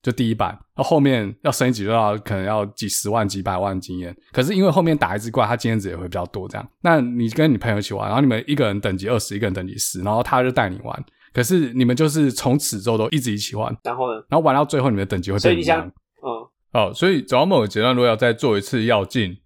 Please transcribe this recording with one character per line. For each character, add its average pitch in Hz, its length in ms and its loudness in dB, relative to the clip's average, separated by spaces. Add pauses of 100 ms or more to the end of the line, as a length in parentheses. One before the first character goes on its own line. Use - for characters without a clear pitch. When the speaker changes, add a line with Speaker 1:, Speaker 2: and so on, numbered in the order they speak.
Speaker 1:
就 123 100 -2
第 113 160 -2
一 113 60 0
版， 98 240 -4 (180)
那 139 60 -4
后 156 180 4
面 120 340 2 (100)
要 147 60 2
升 127 180 0
一 127 40 2
级 104 120 -4
就 104 60 -2
要， 107 280 2
可 104 160 -6
能 95 100 -4
要 104 220 -2
几 104 200 -8
十 - 220 -4
万、 110 180 0
几 98 140 -4
百 92 160 -4
万 95 240 -2
经 90 180 -12
验。 90 160 -10 (180)
可 127 100 0
是 180 120 0
因 190 80 4
为 190 80 6
后 175 120 2
面 165 160 2
打 92 180 -2
一 - 20 -4
只 113 120 -8
怪， 117 160 0
它 117 100 -2
经 113 140 -2
验 110 100 0
值 95 80 -8
也 82 80 -8
会 90 60 -10
比 87 80 -8
较 90 160 -6
多 95 200 -10
这 107 120 -12
样。 110 100 -12 (140)
那 165 180 6
你 120 300 0
跟 156 200 2
你 120 60 4
朋 113 160 -2
友 104 60 0
一 - 20 -2
起 101 140 -6
玩， 104 120 -4
然 101 80 -2
后 131 60 2
你 143 60 6
们 113 200 2
一 147 80 0
个 139 120 2
人 101 140 0
等 95 180 -2
级 95 100 -6
二 117 100 2
十， - 160 -6
一 101 40 -4
个 110 80 0
人 92 80 -2
等 92 120 -6
级 90 120 -12
十， - 240 -6
然 104 100 -2
后 117 100 0
他 127 200 2
就 127 80 0
带 123 180 0
你 95 140 -8
玩。 - 220 -10 (280)
可 123 100 0
是 143 300 2
你 127 140 4
们 123 100 2
就 156 100 2
是 147 240 2
从 131 280 0
此 107 220 -4
之 113 100 -2
后 113 80 2
都 110 100 0
一 156 100 -2
直 123 140 -2
一 104 60 -2
起 104 180 -8
玩。 113 180 -4 (100)
Speaker 2:
然 120 120 -6
后 127 160 -4
呢？ 110 160 -10
Speaker 1:
然 151 100 2
后 - 20 6
玩 147 140 4
到 147 80 4
最 147 160 0
后， 131 120 2
你 104 60 0
们 98 60 -2
的 98 40 -2
等 90 160 -4
级 98 80 -6
会 98 80 0
变 175 180 4
一 170 60 -4
样。 165 160 2
Speaker 2:
所 156 40 -4
以 - 40 -10
你 - 40 -14
想， - 20 -20 (300)
嗯。 117 260 -8 (240)
Speaker 1:
哦， 104 200 2
所 180 160 0
以 156 140 2
走 123 160 0
到 156 80 4
某 180 140 4
个 104 80 0
阶 104 120 -2
段， 123 140 4
如 123 80 2
果 123 40 6
要 113 80 4
再 117 200 2
做 107 240 0
一 - 20 2
次 113 220 -2
跃 110 240 2
进 98 400 -4